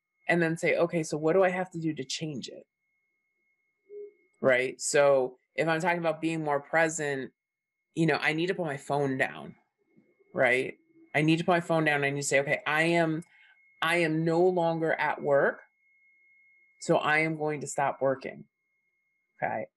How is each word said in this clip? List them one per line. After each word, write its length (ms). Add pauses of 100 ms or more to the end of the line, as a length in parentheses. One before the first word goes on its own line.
(280)
and 120
then 160
say, 200
"Okay, 260
so 140
what 160
do 100
I 60
have 240
to 80
do 140
to 100
change 440
it?" 180 (1700)
Right? 400
So 580 (180)
if 100
I'm 140
talking 180
about 220
being 240
more 160
present, 720 (640)
you 100
know, 140
I 120
need 160
to 60
put 120
my 100
phone 400
down, 380 (760)
right? 460 (360)
I 80
need 160
to 60
put 80
my 80
phone 240
down. 200
I 60
need 120
to 40
say, 140
"Okay, 260
I 160
am, 420 (560)
I 180
am 260
no 160
longer 520
at 300
work, 400 (1200)
so 180
I 200
am 180
going 240
to 80
stop 340
working." 420 (960)
Okay. 360